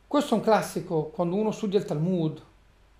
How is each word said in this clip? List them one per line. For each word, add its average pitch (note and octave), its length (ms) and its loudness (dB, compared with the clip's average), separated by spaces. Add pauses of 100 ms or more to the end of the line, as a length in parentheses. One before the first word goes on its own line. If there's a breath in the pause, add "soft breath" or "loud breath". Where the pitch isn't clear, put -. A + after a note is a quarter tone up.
Questo C#4+ 280 0
è A3 40 4
un F#3+ 60 0
classico, F3+ 600 0
quando F3 300 -2
uno G#3+ 160 0
studia G#3 280 0
il G3 60 -6
Talmud, D#3+ 580 -2 (560)